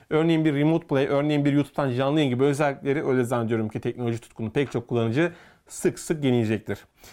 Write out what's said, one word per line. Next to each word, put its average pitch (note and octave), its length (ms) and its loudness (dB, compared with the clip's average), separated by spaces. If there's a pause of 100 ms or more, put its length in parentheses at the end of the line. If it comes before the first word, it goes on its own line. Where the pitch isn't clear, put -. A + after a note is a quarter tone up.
(100)
örneğin D#3+ 340 2
bir D#3 100 2
Remote D#3+ 320 2
Play, C#3 200 2
örneğin C#3+ 380 0
bir C#3+ 80 4
YouTube'dan C#3+ 400 0
canlı C3+ 260 0
yayın C#3+ 140 2
gibi B2 120 2
özellikleri C#3+ 640 0
öyle B2+ 180 2
zannediyorum A#2 440 -2
ki A#2 120 -8
teknoloji A#2+ 400 -4
tutkunu - 300 -10
pek C#3+ 220 -2
çok A#2+ 160 -6
kullanıcı A#2+ 440 0 (360)
sık - 300 -4
sık D#3 240 -6
deneyecektir. A2 560 0 (340)